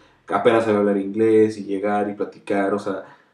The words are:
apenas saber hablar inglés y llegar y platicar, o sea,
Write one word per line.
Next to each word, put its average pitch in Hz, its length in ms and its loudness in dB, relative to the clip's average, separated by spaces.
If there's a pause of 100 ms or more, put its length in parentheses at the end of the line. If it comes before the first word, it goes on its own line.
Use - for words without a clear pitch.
(280)
apenas 113 360 2
saber 107 160 2
hablar 101 180 2
inglés 107 600 2
y 98 60 -10
llegar 101 460 -2
y 101 40 -8
platicar, 98 600 -4
o 101 40 -2
sea, 98 260 -8 (300)